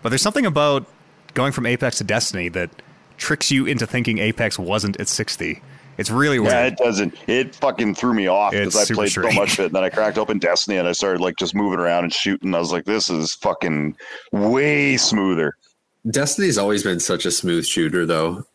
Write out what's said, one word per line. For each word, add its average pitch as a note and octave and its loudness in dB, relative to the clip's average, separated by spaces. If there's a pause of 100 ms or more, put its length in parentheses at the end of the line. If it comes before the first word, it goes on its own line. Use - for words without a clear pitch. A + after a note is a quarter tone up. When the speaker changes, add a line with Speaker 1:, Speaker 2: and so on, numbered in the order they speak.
Speaker 1:
but A#2 -2
there's B2+ 0
something C#4 2
about D3 2 (500)
going C3+ 0
from B2 -4
Apex B2 0
to G#2+ -4
Destiny G2 -2
that F2 -4 (480)
tricks - -2
you C3+ 4
into A#2 -2
thinking A#2 0
Apex A2 0
wasn't G2 -2
at G2+ -4
sixty. - -6 (340)
It's G#2+ -4
really C#3 2
weird. A2+ 4
Speaker 2:
Yeah, B2 4
it B2+ -2
doesn't. G#2 0 (120)
It A#2 0
fucking B2 0
threw B2 0
me G2 2
off G2 2
'cause G2+ 0
Speaker 1:
It's F2+ -2
Speaker 2:
I G#2 4
Speaker 1:
super A2+ 0
Speaker 2:
played G2+ 2
so G2 -2
Speaker 1:
strange. G#2+ 2
Speaker 2:
much G2+ 2
of - -4
it, F#2+ 2
and D#2+ -4
then F#2+ 2
I F#2 2
cracked G#2+ 0
open G#2+ 0
Destiny, F2+ 0
and F2 2
I F2 0
started, F#2 0
like, F2+ 0
just F2+ -4
moving G2 0
around F2 2
and E2 -2
shooting. F#2+ -2
I E2+ 2
was E2+ -2
like, F2 -2
"This G2 0
is D#2+ -2
fucking D#2 -2 (340)
way C3+ 2
smoother." F#2+ 2 (520)
Speaker 3:
Destiny's C#3+ 0
always G2+ 0
been F2+ 0
such F2+ -2
a F2 0
smooth E2+ 0
shooter, E2 0
though. E2 0 (100)